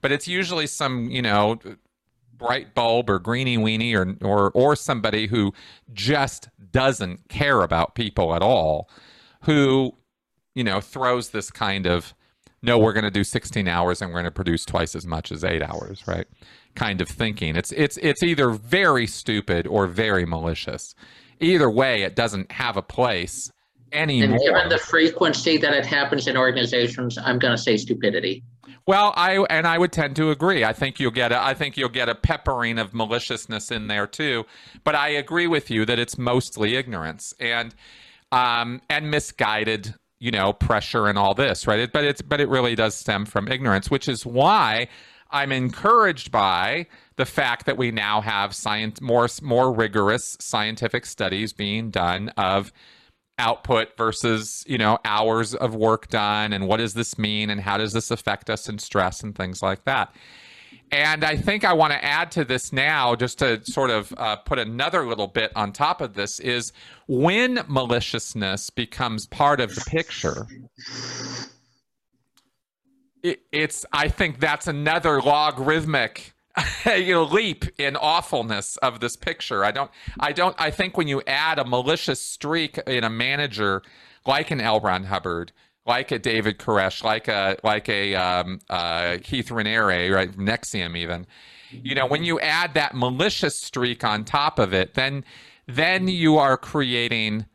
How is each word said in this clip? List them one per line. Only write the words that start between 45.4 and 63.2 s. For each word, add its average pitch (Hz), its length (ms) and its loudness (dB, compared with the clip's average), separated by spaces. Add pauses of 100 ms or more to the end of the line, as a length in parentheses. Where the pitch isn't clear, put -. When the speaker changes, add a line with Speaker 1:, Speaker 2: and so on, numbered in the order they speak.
Speaker 1:
encouraged 165 800 2
by 101 540 2 (300)
the 131 100 0
fact 123 400 -2
that 139 100 0
we 120 140 0
now 107 300 0
have 101 340 -2
science, 107 460 -4
more, 120 280 4 (140)
more 131 300 2
rigorous 107 680 2
scientific 110 680 -4
studies 101 460 -4
being 107 380 -4
done 92 460 -2
of 98 360 0 (680)
output 117 580 0
versus, 110 680 -2
you 127 100 -4
know, 110 300 4
hours 110 480 0
of 123 200 -2
work 110 340 2
done, 104 440 0
and 98 160 -2
what 104 80 4
does 113 160 -2
this 113 240 -4
mean, 107 320 -2
and 104 100 -4
how 101 200 -2
does 107 160 -2
this 113 160 -2
affect 110 400 -4
us - 180 -6
in 104 100 -10
stress 92 440 -2
and 104 120 -10
things 90 280 -8
like 95 220 -2
that. 131 300 -2 (800)
And 151 320 2
I 156 120 0
think 202 280 -2
I 190 80 6
wanna 156 300 4
add 156 300 0
to 165 120 0
this 127 260 -2
now, 135 440 2
just 120 240 -4